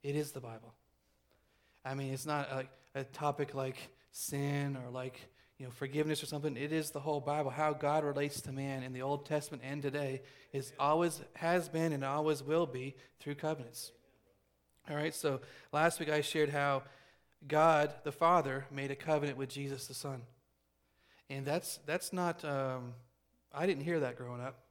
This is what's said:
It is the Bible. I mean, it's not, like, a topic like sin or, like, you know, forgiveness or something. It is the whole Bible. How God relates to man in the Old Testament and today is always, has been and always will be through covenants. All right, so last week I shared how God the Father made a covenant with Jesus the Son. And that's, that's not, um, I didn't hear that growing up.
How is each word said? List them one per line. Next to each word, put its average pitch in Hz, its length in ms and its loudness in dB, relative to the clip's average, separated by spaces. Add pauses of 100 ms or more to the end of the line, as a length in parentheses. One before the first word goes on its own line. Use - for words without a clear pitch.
It 143 120 -2
is 147 160 0
the - 80 -8
Bible. 113 360 -14 (1080)
I 135 120 -4
mean, 135 180 -4
it's 135 140 -6
not, 143 240 0
like, 131 180 -4 (240)
a 135 100 -4
topic 143 520 -2
like 131 340 -4 (220)
sin 139 680 -2
or, 123 140 -10
like, 127 280 -6 (380)
you 131 80 -12
know, 123 60 -10
forgiveness 147 500 0
or 147 60 -8
something. 147 280 -2
It 139 160 -4
is 156 200 0
the 147 80 -4
whole 147 200 -2
Bible. 143 300 0
How 151 240 2
God 147 300 2
relates 143 380 0
to 143 100 -8
man 135 320 -4
in 127 100 -6
the 127 80 -4
Old 143 240 0
Testament 143 400 -2
and 139 160 -6
today 139 400 -2 (300)
is 135 260 -4
always, 156 440 4 (140)
has 170 340 2
been 160 240 2
and 139 100 -2
always 147 400 2
will 156 240 4
be 131 280 -6 (240)
through 147 160 -6
covenants. 143 560 -6 (960)
All 151 80 -4
right, 151 200 0
so 135 260 0 (300)
last 160 280 4
week 151 100 -2
I 151 120 4
shared 147 280 4
how 143 340 2 (640)
God 151 460 8 (100)
the 147 80 -4
Father 139 580 4
made 139 220 -4
a 135 40 -2
covenant 147 420 0
with 135 120 -2
Jesus 139 380 -6
the 131 80 -12
Son. 135 260 -6 (1080)
And 135 160 -6
that's, 156 400 -2
that's 165 260 -2
not, 175 320 0
um, 131 500 -2 (600)
I 147 120 -2
didn't 156 180 0
hear 165 180 2
that 123 160 -2
growing 120 240 -8
up. 127 180 -8 (120)